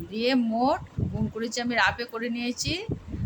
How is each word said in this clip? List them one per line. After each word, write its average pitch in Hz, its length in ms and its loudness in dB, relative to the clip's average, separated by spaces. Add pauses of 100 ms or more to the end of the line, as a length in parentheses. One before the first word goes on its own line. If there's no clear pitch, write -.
দিয়ে 226 240 2
মোট 247 480 4 (200)
গুণ 214 260 0
করেছি, 226 340 -4
আমি 240 140 0
রাফে 202 300 4
করে 233 240 -4
নিয়েছি, 240 440 -2 (520)